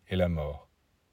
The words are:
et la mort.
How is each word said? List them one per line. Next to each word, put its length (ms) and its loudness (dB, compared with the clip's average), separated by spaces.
et 60 -2
la 120 4
mort. 420 -4